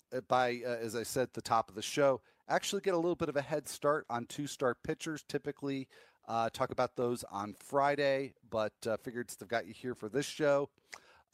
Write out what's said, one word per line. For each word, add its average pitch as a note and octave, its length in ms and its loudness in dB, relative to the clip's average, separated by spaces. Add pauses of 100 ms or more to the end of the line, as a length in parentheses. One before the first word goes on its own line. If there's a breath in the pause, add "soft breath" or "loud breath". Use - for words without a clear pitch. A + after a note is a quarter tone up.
(140)
uh, B2+ 140 -2
by, B2 380 4
uh, A#2+ 140 -2
as A2+ 160 -4
I A2+ 60 -2
said C3 220 0
at - 100 -6
the A#2 80 -8
top A2+ 260 2
of G2 60 -18
the G#2+ 80 -8
show, C#3 380 4 (280 soft breath)
actually F#3+ 320 0
get F#3+ 140 2
a E3+ 40 4
little E3+ 160 2
bit D#3+ 140 -2
of C3+ 80 -2
a C#3+ 60 2
head C#3+ 260 -4
start D3 400 0
on A#2 180 -2
two-start C3+ 560 -2
pitchers. D#3 460 -6
Typically, C#3 600 -4 (380 loud breath)
uh, A2+ 240 0
talk - 200 0
about B2+ 260 0
those A#2+ 340 0
on G2+ 240 -6
Friday, C#3 760 2 (180)
but, G#2+ 220 0 (140)
uh, A2 100 0
figured A#2+ 340 -6
since - 120 -12
I've F#2+ 60 -14
got A2 180 0
you G#2 80 -14
here B2 200 -6
for G#2+ 140 -8
this C3 180 0
show, C#3+ 420 2 (640 loud breath)